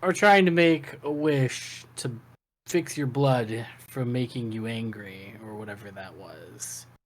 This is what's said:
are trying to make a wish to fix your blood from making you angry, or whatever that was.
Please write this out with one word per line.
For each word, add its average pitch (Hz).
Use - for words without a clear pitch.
are 185
trying 196
to 180
make 165
a 143
wish 147
to 131
fix -
your 147
blood 120
from 123
making 120
you 110
angry, 104
or 107
whatever 104
that 98
was. 85